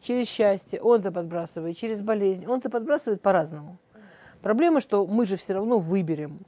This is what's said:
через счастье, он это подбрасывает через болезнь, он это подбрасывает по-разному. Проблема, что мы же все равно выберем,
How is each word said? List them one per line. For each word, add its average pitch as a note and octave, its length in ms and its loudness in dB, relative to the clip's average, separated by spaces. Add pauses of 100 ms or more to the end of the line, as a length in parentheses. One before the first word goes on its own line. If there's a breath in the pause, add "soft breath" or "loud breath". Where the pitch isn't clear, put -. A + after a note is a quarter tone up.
через B3 260 -2
счастье, G3 540 0
он A3+ 200 6
это F#3+ 100 -2
подбрасывает E3+ 640 -6
через A3 240 -6
болезнь, G3+ 460 0
он B3 100 0
это B3 140 -4
подбрасывает A#3 500 -2
по-разному. D#3+ 560 0 (640 loud breath)
Проблема, C#4+ 400 4
что G3+ 240 0
мы G#3+ 220 0
же F#3+ 100 -2
все - 160 -6
равно A3 240 0
выберем, D#3+ 720 -2